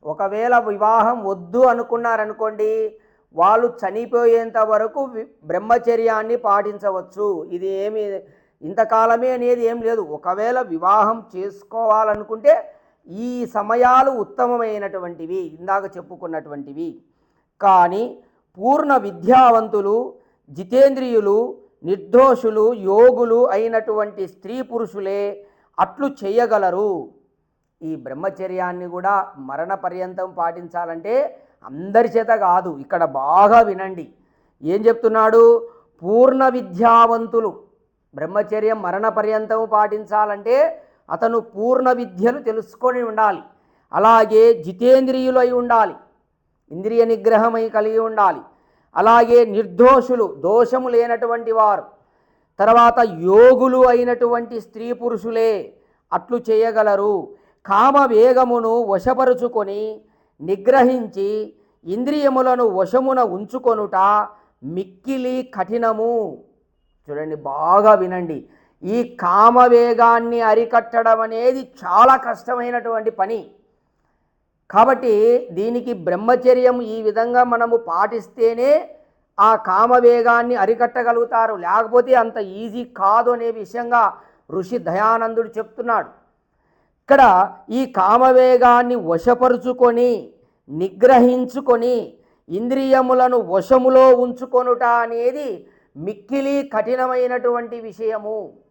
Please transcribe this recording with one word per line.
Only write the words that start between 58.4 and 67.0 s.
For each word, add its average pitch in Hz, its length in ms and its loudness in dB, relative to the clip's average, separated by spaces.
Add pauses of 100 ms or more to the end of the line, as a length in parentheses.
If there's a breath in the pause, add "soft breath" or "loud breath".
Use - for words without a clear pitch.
వశపరుచుకొని 220 1160 -2 (400)
నిగ్రహించి 214 1120 -2 (320)
ఇంద్రియములను 254 840 -2
వశమున 247 520 -2
ఉంచుకొనుట 214 760 -4 (680 soft breath)
మిక్కిలి 247 920 -8
కఠినము. 220 840 -4 (720)